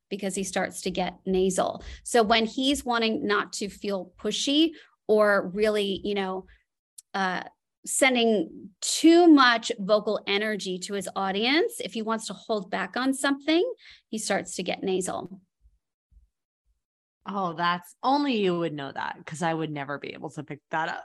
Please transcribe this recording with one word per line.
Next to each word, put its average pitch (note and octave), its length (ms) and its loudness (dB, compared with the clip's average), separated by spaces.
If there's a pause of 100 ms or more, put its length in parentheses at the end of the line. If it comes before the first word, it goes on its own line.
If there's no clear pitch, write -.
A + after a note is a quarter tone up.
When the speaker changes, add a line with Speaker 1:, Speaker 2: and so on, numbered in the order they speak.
(100)
Speaker 1:
because G3 240 -6
he G3 80 -4
starts F#3 380 -4
to F#3+ 100 -4
get F3+ 340 -4
nasal. F#3 600 0 (180)
So A#3 220 4
when A3+ 220 2
he's C4+ 380 -2
wanting A3+ 440 0
not G#3 260 0
to G#3 140 -6
feel F#3+ 500 -8
pushy C#4+ 520 0 (360)
or G#3 480 4
really, G#3 500 0
you G3+ 100 -2
know, F#3+ 300 -4 (720)
uh, F#3+ 280 -2 (440)
sending A#3 840 2 (120)
too E4+ 440 6
much B3 520 8
vocal G#3 480 0
energy G3 520 -2
to F#3 160 -10
his G3 220 -6
audience, A3+ 640 0
if - 140 -8
he A3+ 80 -4
wants A3 240 -2
to G3+ 80 -8
hold G3+ 360 -6
back F#3+ 260 -6
on C4 180 0
something, D4 560 0 (380)
he A3 100 -8
starts - 380 -4
to G3 60 -6
get F3+ 200 -6
nasal. F#3 580 -4 (1900)
Speaker 2:
Oh, F#3+ 280 -4
that's, F3 480 -2
only C#4 340 2
you F3+ 220 2
would E3 160 -2
know C#3 180 -8
that, - 340 -8
'cause D#3 160 -10
I E3 100 0
would D#3+ 180 -4
never C#3+ 280 -8
be - 160 -10
able C3+ 160 -12
to D3 120 -12
pick C#3+ 180 -14 (100)
that D#3+ 180 -2 (160)